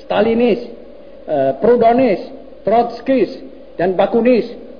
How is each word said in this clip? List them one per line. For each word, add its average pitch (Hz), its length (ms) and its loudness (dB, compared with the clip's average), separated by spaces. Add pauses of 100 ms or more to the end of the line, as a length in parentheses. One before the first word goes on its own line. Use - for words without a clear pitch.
Stalinis, 226 640 0 (600)
eh, 135 320 0
Prudonis, 233 640 2 (440)
Trotskis, 226 720 0 (400)
dan 180 160 0
Bakunis. 226 720 0 (120)